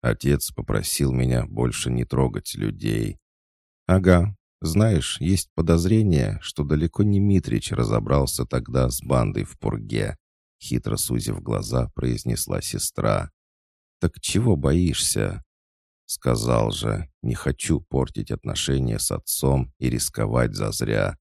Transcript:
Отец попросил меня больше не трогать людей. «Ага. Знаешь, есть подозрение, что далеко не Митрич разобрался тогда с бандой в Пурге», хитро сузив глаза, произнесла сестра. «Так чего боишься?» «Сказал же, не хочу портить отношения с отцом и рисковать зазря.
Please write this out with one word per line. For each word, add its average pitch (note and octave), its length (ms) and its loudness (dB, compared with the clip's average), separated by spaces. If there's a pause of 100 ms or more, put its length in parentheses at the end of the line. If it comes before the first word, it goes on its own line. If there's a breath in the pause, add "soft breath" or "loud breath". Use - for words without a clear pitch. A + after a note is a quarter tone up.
Отец B1+ 500 0
попросил - 600 -2
меня B1 340 0
больше A#1+ 440 -2
не A#1+ 140 0
трогать B1 500 -2
людей. G#1 640 -4 (680)
«Ага. F#2 500 6 (240)
Знаешь, F2 600 2
есть F#2 340 0
подозрение, E2+ 880 4
что - 240 -4
далеко D#2 380 0
не G2+ 180 4
Митрич G2 520 2
разобрался A#1 760 0
тогда B1+ 420 0
с B1 140 -4
бандой A#1 420 0
в - 140 -18
Пурге», G#1+ 580 -4 (460)
хитро G#1+ 340 -4
сузив G#1+ 460 -4
глаза, A1+ 520 -2
произнесла A1+ 680 -4
сестра. - 680 -2 (680)
«Так - 200 -2
чего A2 360 2
боишься?» C#2 880 0 (640)
«Сказал A1+ 640 0
же, G#1+ 400 -4 (120)
не A#1+ 120 -2
хочу - 460 -2
портить - 500 -4
отношения - 680 -2
с - 120 -4
отцом C2+ 680 0
и B1+ 120 0
рисковать A1+ 640 0
зазря. G#1 680 -2